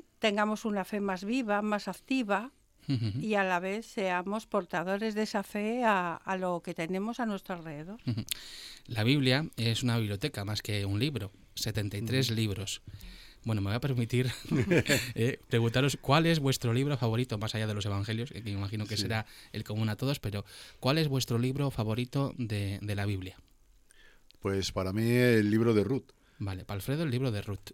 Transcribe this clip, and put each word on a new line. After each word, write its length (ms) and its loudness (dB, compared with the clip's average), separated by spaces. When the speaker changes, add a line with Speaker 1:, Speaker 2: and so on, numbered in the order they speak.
Speaker 1:
tengamos 460 2
una 200 0
fe 160 -4
más 240 -2
viva, 360 2
más 260 -2
activa, 640 -2
Speaker 2:
Ujú. 320 0
Speaker 1:
y 160 0
a 80 4
la 160 2
vez 260 -4
seamos 600 -2
portadores 680 -2
de 100 0
esa 200 -2
fe 400 -2
a, 320 2
a 220 -4
lo 260 -2
que 100 -6
tenemos 460 -4
a 60 -2
nuestro 300 -4
alrededor. 520 -10
Speaker 2:
Ujú. 160 -2
La 180 -2
Biblia 540 4
es 260 0
una 140 2
biblioteca 480 -2
más 160 -4
que 240 -2
un 140 0
libro, 340 -2
setenta 420 -4
y 40 -4
tres 280 2
Speaker 3:
Ujú. 80 0
Speaker 2:
libros. 440 -2
Bueno, 180 0
me 80 0
voy 60 0
a 60 -2
permitir, 480 2
<laughs> 640 2
eh, 240 0
preguntaros 500 2
cuál 260 4
es 140 4
vuestro 340 2
libro 240 2
favorito, 400 0
más 180 -4
allá 120 0
de 60 -2
los 120 -4
evangelios, 460 -2
que 100 -10
me 100 -6
imagino 340 -4
que 100 -4
Speaker 3:
Sí. 80 0
Speaker 2:
será 220 -2
el 140 -8
común 240 0
a 80 -2
todos, 220 -2
pero 260 -6
¿cuál 180 2
es 120 2
vuestro 300 0
libro 320 0
favorito 640 0
de, 440 -2
de 140 -4
la 100 0
Biblia? 320 -4
Speaker 3:
Pues 320 0
para 220 -2
mí 160 2
el 420 6
libro 220 6
de 100 6
Ruth. 200 0
Speaker 2:
Vale, 260 -6
para 100 -6
Alfredo 280 -2
el 60 0
libro 220 0
de 100 -2
Ruth. 320 -8